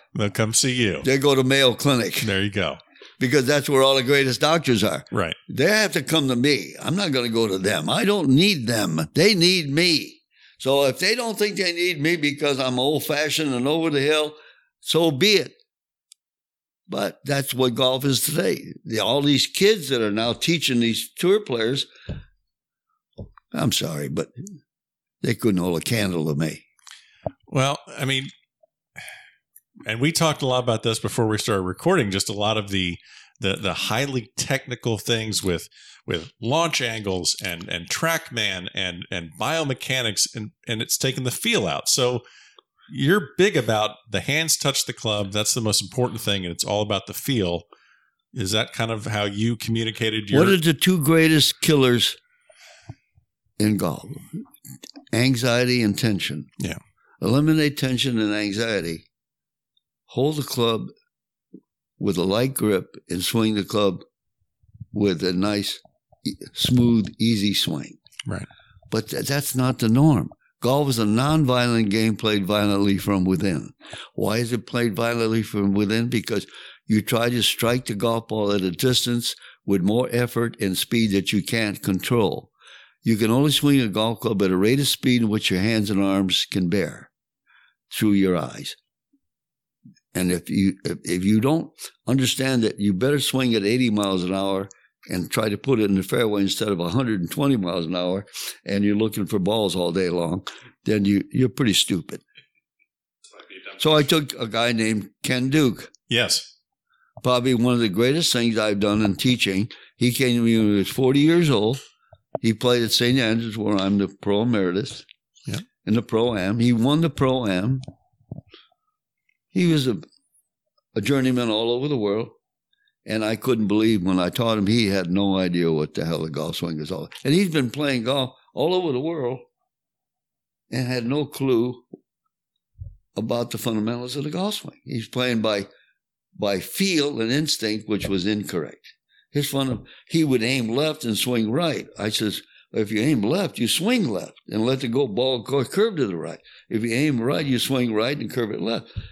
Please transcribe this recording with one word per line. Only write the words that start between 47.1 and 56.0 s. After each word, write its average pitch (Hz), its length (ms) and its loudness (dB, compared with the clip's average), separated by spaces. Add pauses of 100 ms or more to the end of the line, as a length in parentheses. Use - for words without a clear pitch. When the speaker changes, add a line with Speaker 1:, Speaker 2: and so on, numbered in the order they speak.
Speaker 1:
feel. 90 500 -2 (720)
Is 98 180 -6
that 110 220 -2
kind 113 180 -4
of 110 140 -6
how 107 200 -2
you 107 300 -2
communicated 110 720 -4
your 135 120 6
Speaker 2:
What 185 80 6
are 190 80 6
the 160 160 4
two 185 280 2
greatest 160 600 4
killers 127 560 4 (1400)
in 107 180 2
golf? 85 320 -4 (1040)
Anxiety 123 680 2
and 107 160 2
tension. 92 500 -2 (120)